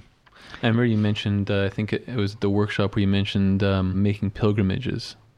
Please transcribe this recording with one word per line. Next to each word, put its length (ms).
I 40
remember 180
you 120
mentioned, 540
uh, 140
I 40
think 240
it, 140
it 80
was 200
the 140
workshop 460
where 60
you 60
mentioned, 540
um, 400
making 300
pilgrimages. 840